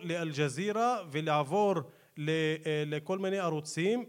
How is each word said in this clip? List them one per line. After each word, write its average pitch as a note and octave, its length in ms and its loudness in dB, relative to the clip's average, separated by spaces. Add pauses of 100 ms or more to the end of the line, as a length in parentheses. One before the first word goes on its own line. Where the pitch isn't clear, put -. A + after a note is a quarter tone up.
לאל-ג'זירה F3 960 0 (140)
ולעבור D#3 640 2 (420)
ל-, D3+ 120 -2 (360)
אה, D3+ 200 0
לכל D3+ 340 -4
מיני F#3+ 200 -2
ערוצים, F3 680 0